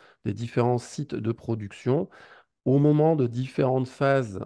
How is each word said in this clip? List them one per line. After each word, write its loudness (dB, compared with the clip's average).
des -4
différents 0
sites -8
de -4
production -4
au 4
moment 4
de 2
différentes -2
phases, -2